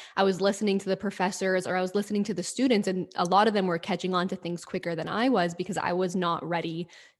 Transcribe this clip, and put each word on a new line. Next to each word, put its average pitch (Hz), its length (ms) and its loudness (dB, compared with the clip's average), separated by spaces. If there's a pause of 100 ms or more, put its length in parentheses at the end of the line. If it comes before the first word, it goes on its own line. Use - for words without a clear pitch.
(180)
I 196 60 4
was 190 180 2
listening 196 380 2
to 196 100 -4
the 190 80 2
professors 190 680 0
or 180 100 -2
I 185 40 0
was 185 120 -2
listening 202 300 0
to 202 100 -2
the 165 80 -4
students, 226 460 2
and 185 280 -2
a 180 100 0
lot 196 220 6
of 214 60 4
them 190 140 2
were 170 100 0
catching 185 380 -2
on 180 140 2
to 185 60 -6
things 175 300 -6
quicker 175 300 -6
than 160 120 -4
I 220 220 0
was 175 240 2
because 175 240 -6
I - 160 -2
was 180 220 0
not 175 280 0
ready 165 440 -4 (320)